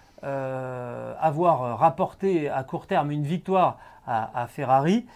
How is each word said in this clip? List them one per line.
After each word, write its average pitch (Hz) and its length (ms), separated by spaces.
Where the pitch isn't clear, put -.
euh, 127 960
avoir 147 580
rapporté 165 720
à 135 140
court - 240
terme 151 240
une 147 120
victoire 175 540
à, 117 340
à 120 60
Ferrari 147 580